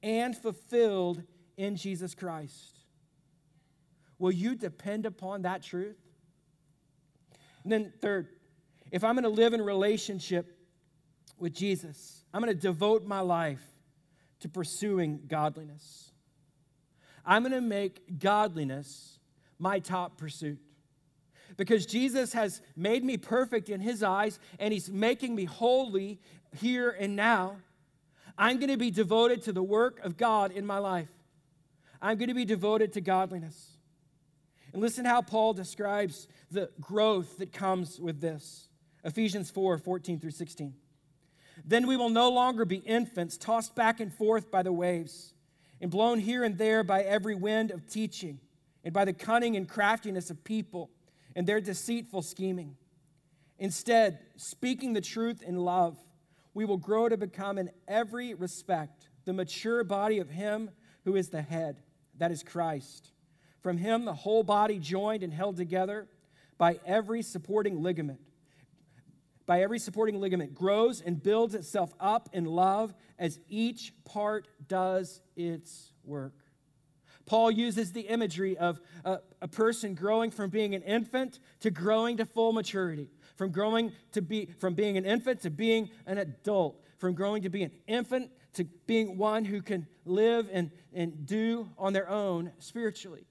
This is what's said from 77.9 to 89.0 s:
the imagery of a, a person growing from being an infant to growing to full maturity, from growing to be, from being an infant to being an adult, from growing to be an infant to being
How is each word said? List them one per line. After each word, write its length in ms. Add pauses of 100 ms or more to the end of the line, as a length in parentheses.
the 140
imagery 500
of 240 (240)
a, 160 (200)
a 60
person 460
growing 380
from 180
being 240
an 80
infant 580 (200)
to 100
growing 480
to 80
full 280
maturity, 580 (240)
from 160
growing 420 (200)
to 80
be, 260
from 260
being 240
an 80
infant 360
to 100
being 400 (160)
an 100
adult, 640 (140)
from 160
growing 300
to 60
be 140
an 80 (160)
infant 440 (220)
to 100 (240)
being 300